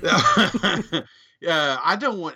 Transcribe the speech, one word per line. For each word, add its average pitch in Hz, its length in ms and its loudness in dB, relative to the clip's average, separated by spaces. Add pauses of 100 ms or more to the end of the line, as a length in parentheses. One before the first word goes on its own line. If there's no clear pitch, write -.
<laughs> - 0 -
uh, - 1000 0 (460)
I 151 520 0
don't 233 200 -2
want 160 160 -8